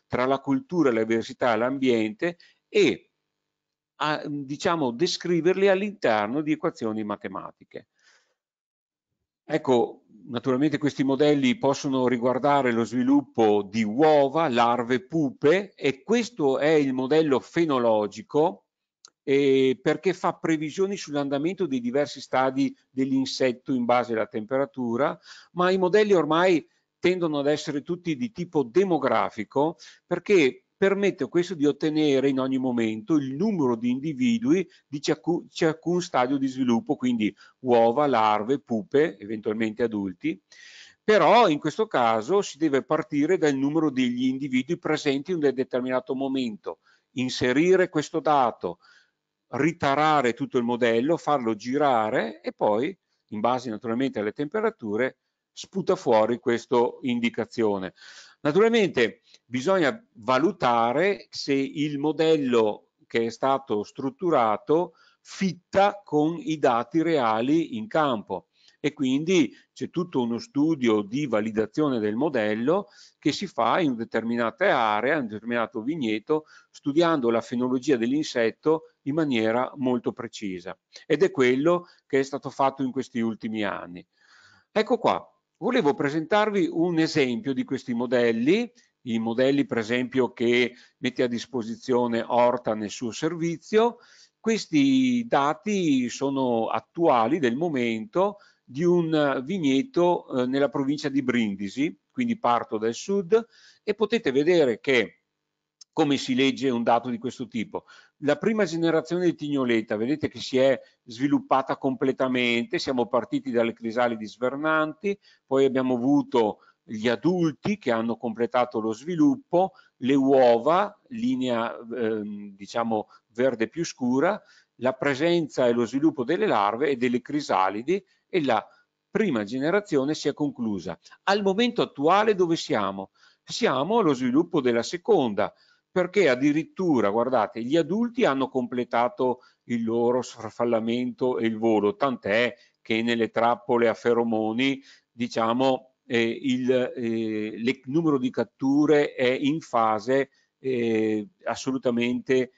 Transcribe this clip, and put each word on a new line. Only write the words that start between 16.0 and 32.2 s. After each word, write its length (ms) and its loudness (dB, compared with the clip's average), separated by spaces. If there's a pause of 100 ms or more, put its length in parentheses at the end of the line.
questo 560 0
è 120 2
il 220 2
modello 460 2
fenologico, 1300 0 (640)
eh, 540 2
perché 320 0
fa 180 -2
previsioni 640 -4
sull'andamento 680 -4
dei 140 -4
diversi 380 -4
stadi 560 -2 (140)
dell'insetto 840 -2
in 100 -2
base 300 0
alla 100 -2
temperatura, 920 -4 (340)
ma 180 0
i 60 2
modelli 380 2
ormai 520 2 (320)
tendono 420 0
ad 60 -4
essere 360 -2
tutti 340 -6
di 160 -6
tipo 300 -2
demografico, 1120 0 (300)
perché 580 2 (100)
permette 540 0
questo 260 -2
di 120 0
ottenere 640 2